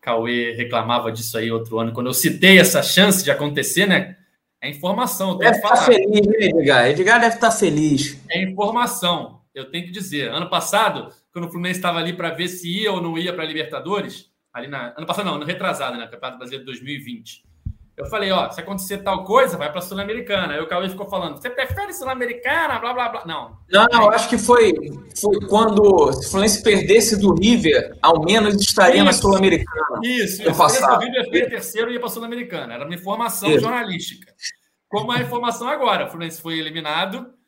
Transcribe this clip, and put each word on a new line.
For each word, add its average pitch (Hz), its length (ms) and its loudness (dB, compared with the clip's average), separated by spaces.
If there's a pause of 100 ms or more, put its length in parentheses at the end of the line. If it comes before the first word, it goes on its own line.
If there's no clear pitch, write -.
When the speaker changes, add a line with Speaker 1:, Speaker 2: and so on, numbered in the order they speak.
Speaker 1:
Cauê 117 500 -2
reclamava 117 580 -2
disso 113 280 -8
aí 113 120 -2
outro 113 280 -4
ano, 113 140 -2
quando 123 160 -6
eu 127 40 -4
citei 185 460 6
essa 160 240 6
chance 185 420 4
de 143 60 0
acontecer, 147 560 0
né? 165 300 0 (440)
É 131 80 -10
informação, 190 640 -4
eu 185 80 -4
tenho 214 140 6
Speaker 2:
Deve - 100 0
Speaker 1:
que 208 60 0
Speaker 2:
tá 240 80 6
Speaker 1:
falar. - 100 2
Speaker 2:
feliz, 208 400 6
né, 214 100 2 (100)
Edgar? 139 440 4
Edgar 185 300 4
deve 226 180 2
tá 226 120 4
feliz. 151 800 0
Speaker 1:
É 175 140 -2
informação, 190 960 -4 (140)
eu 131 160 -14
tenho 170 160 -8
que 180 60 -16
dizer. 147 380 -6
Ano 170 200 -6
passado, 180 580 -2 (240)
quando 170 140 -8
o 170 40 -10
Fluminense 180 300 -6
tava 175 180 -2
ali 170 140 -4
pra 170 180 -6
ver 170 180 -6
se 175 200 -10
ia 208 240 -2
ou 180 80 -4
não 165 160 -6
ia 175 160 -4
pra 160 120 -8
Libertadores, 156 840 -8 (220)
ali 127 160 -14
na, 127 280 -12
ano 160 100 -14
passado 196 200 -6
não, 151 100 -4
ano 147 80 -10
retrasado, 156 520 -6
né? 117 100 -12
Campeonato 120 320 -14
Brasileiro 127 260 -14
de 131 80 -14
dois 120 120 -14
mil 143 100 -10
e 135 40 -12
vinte. 113 460 -18 (500)
Eu - 120 -12
falei, 202 260 -4
ó, 160 180 0
se - 80 -14
acontecer 190 400 -10
tal 190 240 -4
coisa, 214 360 2
vai 147 120 -4
pra 180 120 -8
Sul-Americana. 196 720 -6
Aí 156 60 -6
o 165 60 -6
Cauê 185 220 -4
ficou 190 220 -10
falando, 170 260 -6
"Você 247 140 -10
prefere 311 420 -6
Sul-Americana, 254 840 -6
blá, 240 160 -6
blá, 247 160 -4
blá." 226 160 -12
Não. 147 320 -12 (120)
Speaker 2:
Não, 208 220 6
não, 220 180 8
acho 220 200 0
que 240 80 0
foi, 233 340 6 (480)
foi 202 260 2
quando, 202 680 6
se - 120 -6
o - 40 -8
Fluminense 202 320 2
perdesse 202 580 4
do 190 140 4
River, 165 680 4
ao 160 240 6
menos 208 300 2
estaria 262 500 6
na 277 60 6
Speaker 1:
Isso. - 100 2
Speaker 2:
Sulliana-americana 185 840 2
Speaker 1:
Isso, 233 380 -2
Speaker 2:
ano 165 100 0
Speaker 1:
isso. - 80 -4
Speaker 2:
passado. - 440 4
Speaker 1:
Se 247 40 -4
o 254 40 -6
River 254 160 -2
ficaria - 240 0
terceiro, 226 420 -6
ia 240 80 -6
pra 240 80 -8
Sul-Americana. 226 640 -10
Era 139 120 -10
uma 170 80 -10
informação 196 560 -4
Speaker 2:
Isso. 147 100 4
Speaker 1:
jornalística. 226 720 -6 (560)
Como 220 240 -4
a 247 80 -2
informação 240 480 -4
agora, 233 380 0
o - 20 -12
Fluminense 165 320 -10
foi 165 180 -8
eliminado 160 680 -6 (220)